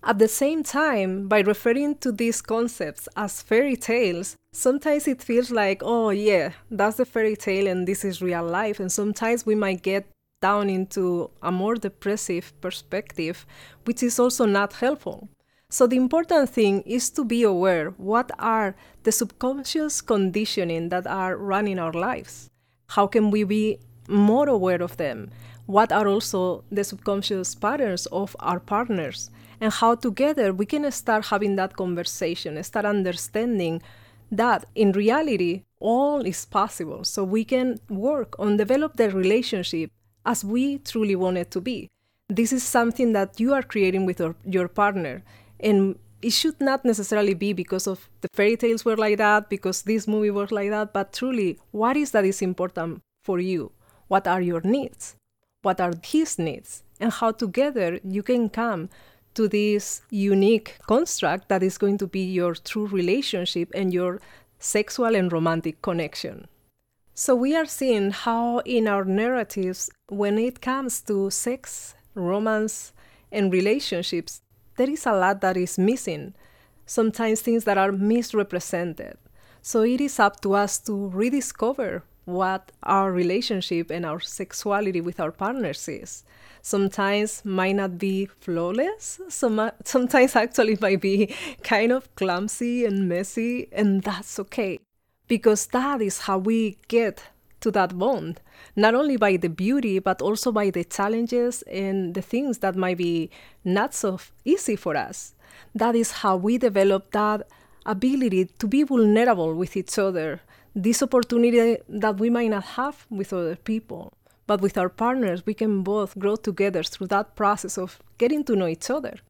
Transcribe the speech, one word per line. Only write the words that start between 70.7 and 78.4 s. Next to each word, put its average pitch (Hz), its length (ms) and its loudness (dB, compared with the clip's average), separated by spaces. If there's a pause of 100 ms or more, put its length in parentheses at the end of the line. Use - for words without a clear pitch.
to 196 280 -2
sex, - 640 -8 (200)
romance, 214 800 -2 (380)
and 196 220 0
relationships, 185 880 -2 (380)
there 254 100 2
is 302 180 -4
a 240 60 2
lot 190 280 2
that 185 160 2
is 180 220 -2
missing, 190 560 0 (520)
sometimes 220 540 0
things 226 240 0
that 202 120 2
are 196 160 2
misrepresented. 196 1300 -2 (420)